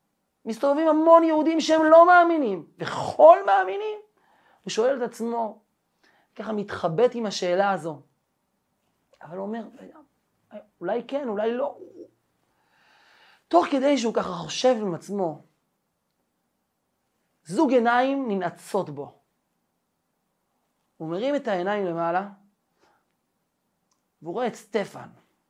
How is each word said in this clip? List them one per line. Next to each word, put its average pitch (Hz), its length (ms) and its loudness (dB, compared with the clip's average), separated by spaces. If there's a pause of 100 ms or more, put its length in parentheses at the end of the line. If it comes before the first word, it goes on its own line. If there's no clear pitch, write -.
(440)
מסתובבים 277 440 0
המון 330 360 6
יהודים 320 360 0
שהם 320 240 2
לא 330 220 10
מאמינים, 330 600 4 (120)
וכל - 680 6
מאמינים. 392 520 -2 (640)
הוא - 80 -12
שואל 254 260 -2
את 233 140 -6
עצמו, 226 520 -8 (760)
ככה 220 160 -10
מתחבט 202 640 -2
עם 233 120 -6
השאלה 190 440 -2
הזו. 156 300 -6 (1200)
אבל 160 140 -16
הוא 196 100 -10
אומר, 220 180 -10 (1160)
אולי 202 280 -6
כן, 277 200 -6
אולי 220 260 -4
לא. 269 240 -8 (1700)
תוך 339 220 2
כדי 277 280 0
שהוא 226 160 -4
ככה 190 180 -4
חושב 170 480 -2
עם 196 140 -4
עצמו, 170 480 -8 (2000)
זוג 233 280 0
עיניים 254 560 0
ננעצות 185 600 -6
בו. 139 280 -14 (1800)
הוא 160 120 -12
מרים 233 280 -4
את 277 120 -6
העיניים 196 380 -4
למעלה, 170 420 -4 (1900)
והוא 170 120 -12
רואה 240 120 -4
את 214 80 -6
סטפן. 175 540 -10 (420)